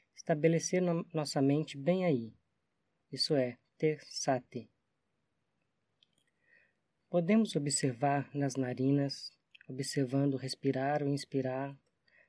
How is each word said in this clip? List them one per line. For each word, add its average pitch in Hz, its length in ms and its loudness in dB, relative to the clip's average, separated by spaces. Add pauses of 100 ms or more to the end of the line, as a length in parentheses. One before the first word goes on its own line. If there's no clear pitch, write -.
(180)
Estabelecer 165 640 2
no-, 170 320 0
nossa 151 280 -2
mente 143 360 2
bem 175 260 0
aí, 120 320 0 (760)
isso 139 240 -2
é, 123 220 0 (200)
ter 151 260 0
sati. - 640 -4 (2500)
Podemos 190 480 2
observar 143 800 0
nas 139 200 -2
narinas, 135 760 0 (380)
observando 135 680 0
respirar 135 680 -2
ou 139 60 -2
inspirar, 139 720 -4 (500)